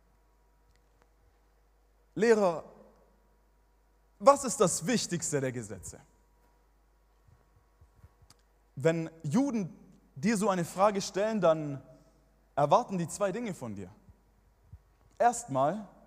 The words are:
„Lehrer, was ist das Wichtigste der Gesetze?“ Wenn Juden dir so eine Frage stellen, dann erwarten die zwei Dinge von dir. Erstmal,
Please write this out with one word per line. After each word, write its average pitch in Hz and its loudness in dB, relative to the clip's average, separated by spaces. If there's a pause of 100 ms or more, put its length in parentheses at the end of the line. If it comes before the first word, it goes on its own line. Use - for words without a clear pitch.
(2250)
„Lehrer, 202 4 (1500)
was 269 6
ist 247 -6
das 175 2
Wichtigste 170 -2
der 131 -4
Gesetze?“ 104 -12 (2750)
Wenn 165 0 (140)
Juden 214 0 (440)
dir 202 0
so 202 0
eine 185 0
Frage 196 0
stellen, 208 -4
dann 156 2 (760)
erwarten 190 2
die 170 -2
zwei 202 -4
Dinge 214 -8
von 110 -12
dir. 98 -14 (1300)
Erstmal, 190 0 (200)